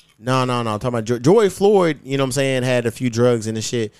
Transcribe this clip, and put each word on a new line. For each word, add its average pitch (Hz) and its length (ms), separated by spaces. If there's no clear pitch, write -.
No, 127 240
no, 123 200
no. 113 100
I'm 104 60
talking 127 100
about 117 160
Jo-, 120 140
George 190 320
Floyd, 190 520
you 135 140
know 139 60
what 131 60
I'm - 40
saying, 135 300
had 123 220
a 113 60
few 127 180
drugs 117 380
in 110 80
his 110 120
shit, 113 320